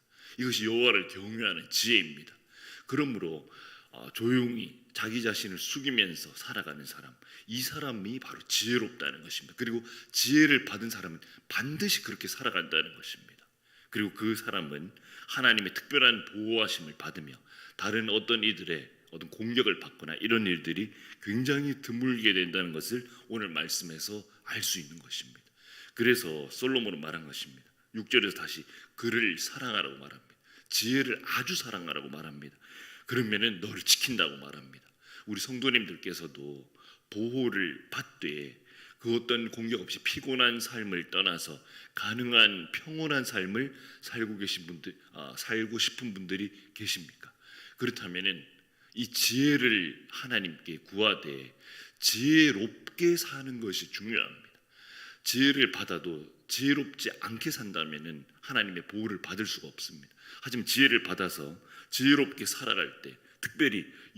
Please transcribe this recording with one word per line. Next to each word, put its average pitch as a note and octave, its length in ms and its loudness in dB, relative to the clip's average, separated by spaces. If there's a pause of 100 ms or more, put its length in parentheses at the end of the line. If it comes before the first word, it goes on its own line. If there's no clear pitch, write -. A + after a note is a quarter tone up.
(380)
이것이 A#2+ 260 0
여호와를 A2 440 4
경외하는 G2 640 -4
지혜입니다. E2 640 2 (500)
그러므로, F#2+ 640 -2 (400)
어, - 240 -16
조용히 A#2+ 640 0 (160)
자기 A2+ 280 -4
자신을 G2+ 360 -2
숙이면서 G#2 800 -2
살아가는 D#2 480 -8
사람, C#2 300 -14 (320)
이 A#2+ 160 -6
사람이 B2+ 580 -6
바로 - 180 -12 (100)
지혜롭다는 G#2 760 0
것입니다. - 340 -10
그리고 A#2 280 -2 (280)
지혜를 D3 520 8
받은 G#2 260 -6
사람은 F#2 280 -8 (300)
반드시 D#3 540 0
그렇게 - 260 -8
살아간다는 F2 680 0
것입니다. - 400 -14 (560)
그리고 G#2 220 0
그 A2 240 0
사람은 E2+ 540 -6 (380)
하나님의 A2+ 460 4
특별한 B2 520 6
보호하심을 G#2 720 0
받으며 D#2 340 -10 (440)
다른 A2 340 0
어떤 G#2+ 340 4
이들의 E2+ 460 0 (200)
어떤 E2 200 -12
공격을 A#2 500 2
받거나 - 360 -10
이런 A2 300 4
일들이 F2 460 0 (300)
굉장히 C3+ 600 0
드물게 A#2 500 2
된다는 F2+ 400 0
것을 A2 340 -4 (220)
오늘 G#2+ 200 -4
말씀에서 E2 760 -6 (200)
알 - 180 -6
수 - 160 0
있는 D#2 200 -12
것입니다. - 420 -12 (540)
그래서 F#2 560 2
솔로몬은 A#2 500 -2
말한 D#2+ 260 -8
것입니다. C2+ 380 -14 (300)
육 A2 160 -8
절에서 G#2 260 4
다시 - 280 -8 (300)
그를 A2 440 0
사랑하라고 G2+ 580 -4
말합니다. - 380 -20 (340)
지혜를 B2 560 0
아주 B2+ 320 -2
사랑하라고 E2 520 -6
말합니다. C#2+ 480 -12 (500)
그러면은 G#2+ 540 0
너를 - 220 -8
지킨다고 F2 540 4
말합니다. C#2 480 -16 (420)
우리 G#2 140 -4
성도님들께서도 E2 1400 -4 (340)
보호를 G#2+ 800 -2
받되 D2 720 -8 (380)
그 A#2 160 0
어떤 A#2 360 2
공격 A2+ 300 -4
없이 - 220 -8
피곤한 B2+ 580 2
삶을 G2+ 500 -4
떠나서 F2 520 0 (320)
가능한 A2 800 4
평온한 D#3 520 0
삶을 A2+ 500 -2 (260)
살고 A2 380 -4
계신 F#2 280 -4
분들, F2 300 -12 (160)
아, C#2 260 -14
살고 A2+ 400 -2
싶은 A2+ 360 -2
분들이 F#2+ 360 -4 (240)
계십니까? - 580 -8 (440)
그렇다면은 F#2+ 680 -4 (500)
이 A2+ 140 -4
지혜를 A#2+ 1040 4
하나님께 F2+ 680 -4
구하되 D#2 760 0 (460)
지혜롭게 D3 1160 4
사는 C3+ 440 -6
것이 F#2 300 -4
중요합니다. - 580 -4 (760)
지혜를 C3+ 480 4
받아도 E2+ 600 -6 (140)
지혜롭지 C#3 640 0 (100)
않게 A2+ 300 -6
산다면은 D#2 760 -6 (160)
하나님의 G2+ 460 -2
보호를 G#2 360 -4
받을 G2 220 -4
수가 E2+ 240 -6
없습니다. - 400 -12 (320)
하지만 A#2+ 240 -4
지혜를 B2 380 6
받아서 F2 580 -4 (300)
지혜롭게 C#3 560 4
살아갈 G2 560 -2
때, C2+ 140 -14 (240)
특별히 G#2+ 440 2 (340)